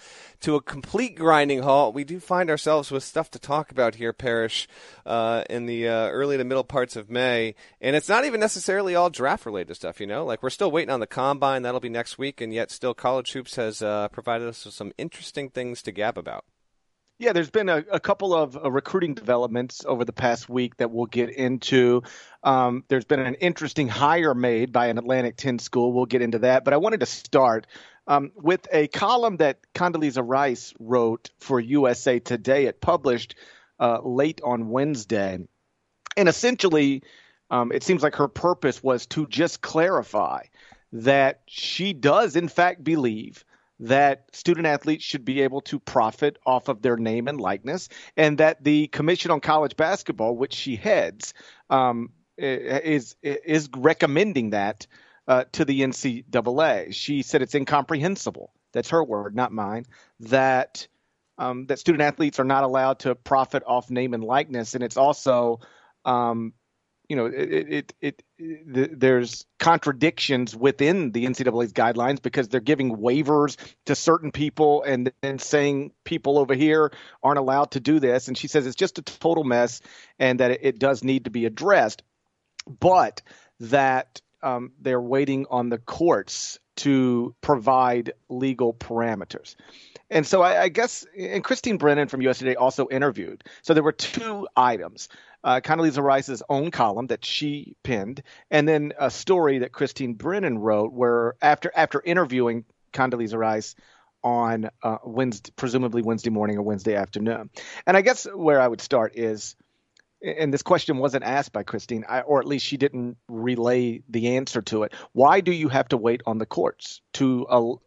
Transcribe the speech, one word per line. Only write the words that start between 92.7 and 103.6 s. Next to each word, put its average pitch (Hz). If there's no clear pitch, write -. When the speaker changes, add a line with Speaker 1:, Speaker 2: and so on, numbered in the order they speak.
Speaker 2:
interviewed. 123
So 165
there 156
were 156
two 214
items. 113
Uh, 127
Condoleezza 156
Rice's 135
own 147
column 117
that 117
she 147
penned, 120
and 151
then 147
a 135
story 151
that 123
Christine 127
Brennan 139
wrote 107
where 120
after, 151
after 147
interviewing 127
Condoleezza 120
Rice 110